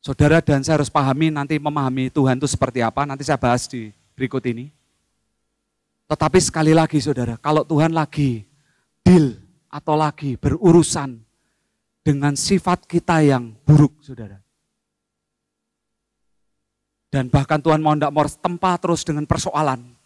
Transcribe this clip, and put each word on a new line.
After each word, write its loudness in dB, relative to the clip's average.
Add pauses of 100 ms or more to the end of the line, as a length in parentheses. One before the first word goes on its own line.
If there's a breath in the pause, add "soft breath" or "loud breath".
Saudara 4
dan 0
saya 0
harus -2
pahami 0
nanti -4
memahami -4
Tuhan 0
itu -4
seperti -4
apa, -2
nanti -10
saya 0
bahas -2
di -12 (240)
berikut -6
ini. -10 (1400)
Tetapi 0
sekali 0
lagi 2
saudara, -4
kalau -2
Tuhan 2
lagi -4 (560)
deal 4 (320)
atau -4
lagi -4
berurusan 2 (880)
dengan -2
sifat -2
kita 0
yang 2 (160)
buruk, 4
saudara. -18 (2750)
Dan -2
bahkan 0
Tuhan 2
mau 2
ndak -2
mau 2
setempa -2
terus -2
dengan -4
persoalan. -2 (140)